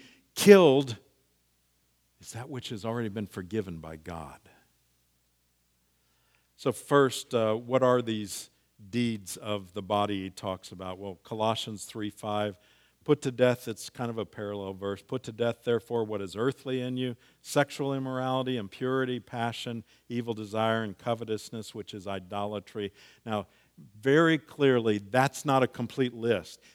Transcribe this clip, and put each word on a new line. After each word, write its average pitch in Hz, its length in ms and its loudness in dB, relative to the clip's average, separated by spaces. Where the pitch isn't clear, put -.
killed 143 640 10
is - 120 -18
that 120 180 -12
which 131 200 -8
has 101 160 -8
already 113 240 -2
been 101 180 -6
forgiven 92 500 -4
by 80 180 -12
God. 80 440 -14
So 135 140 0
first, - 640 2
uh, 110 220 2
what 123 260 0
are 127 200 6
these 107 480 -6
deeds 110 480 -4
of 101 360 -6
the 104 80 -8
body 101 420 0
he 95 60 -8
talks 92 420 -8
about? 92 280 -10
Well, 98 240 -10
Colossians 110 600 -4
three 104 260 -8
five, 104 440 -4
"Put 147 200 2
to 135 80 -4
death," 123 360 2
it's 110 220 -10
kind 120 220 -6
of 113 80 -6
a 101 60 -4
parallel 101 480 -8
verse, 98 280 -6
"Put - 220 -8
to - 80 -12
death, 117 320 -2
therefore, 117 400 0
what 104 180 -4
is 90 140 -10
earthly 131 460 -2
in 127 160 -4
you, 127 180 -4
sexual 143 540 0
immorality, 131 600 -2
impurity, 127 640 -4
passion, 117 640 -6
evil 117 280 -4
desire, 110 480 0
and 101 120 -6
covetousness, 113 760 -6
which 110 220 -12
is 95 100 -12
idolatry." 101 880 -6
Now, 107 220 -2
very 156 380 6
clearly, 120 640 2
that's 123 440 0
not 131 200 4
a 120 40 4
complete 120 460 -4
list. 113 460 -2